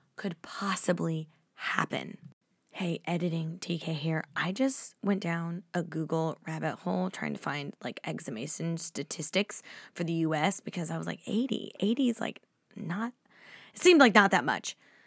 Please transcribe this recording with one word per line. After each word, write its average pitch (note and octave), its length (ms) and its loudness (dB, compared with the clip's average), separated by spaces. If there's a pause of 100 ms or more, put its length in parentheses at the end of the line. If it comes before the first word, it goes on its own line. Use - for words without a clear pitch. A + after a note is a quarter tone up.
(160)
could F#3 280 -6
possibly E3+ 840 -2 (280)
happen. - 640 -2 (540)
Hey, E3+ 320 -2
editing, E3 540 -2
T E3+ 180 -4
K E3 160 -6
here. D#3+ 300 -2 (120)
I E3 180 -2
just C4 500 -2
went G3 180 2
down E3+ 420 -2 (100)
a F3 100 0
Google D#3+ 540 0 (100)
rabbit D#3+ 320 -2
hole F#3 300 0
trying D3+ 240 -6
to - 60 -8
find, C#3+ 340 -6 (100)
like, A#2+ 220 -8
exhumation D#3 720 -4
statistics - 840 -4 (320)
for F3+ 100 -4
the E3 100 0
U D#3+ 200 2
S D#3 280 2
because D#3+ 280 -6
I E3 80 -4
was E3 80 -4
like, E3+ 220 -4
"Eighty? - 520 -2
Eighty A#3+ 280 4
is, A#3 140 0
like, - 200 -4 (340)
not, G#3 360 -4 (640)
it - 80 -10
seemed F4 180 10
like A#3+ 160 10
not G3 160 8
that G3 140 4
much." - 320 -2 (300)